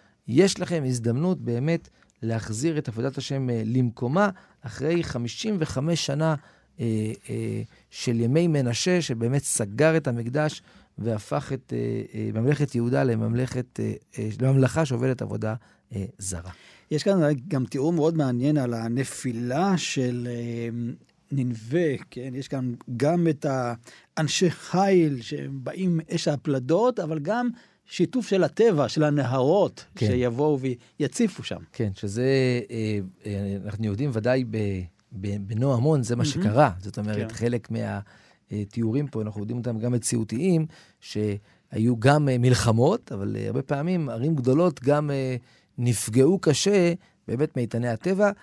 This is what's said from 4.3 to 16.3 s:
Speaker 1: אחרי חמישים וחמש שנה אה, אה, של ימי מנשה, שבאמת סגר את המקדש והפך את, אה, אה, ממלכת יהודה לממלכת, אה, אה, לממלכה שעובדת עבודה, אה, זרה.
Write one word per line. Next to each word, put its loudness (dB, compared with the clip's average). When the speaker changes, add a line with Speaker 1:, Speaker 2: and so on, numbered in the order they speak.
Speaker 1:
אחרי -2
חמישים -4
וחמש -2
שנה 0
אה, -2
אה, -4
של -2
ימי 4
מנשה, 2
שבאמת -2
סגר 2
את 0
המקדש -2
והפך -4
את, -10
אה, -2
אה, -4
ממלכת -2
יהודה 0
לממלכת, -2
אה, -4
אה, -4
לממלכה 4
שעובדת -2
עבודה, -4
אה, -4
זרה. -10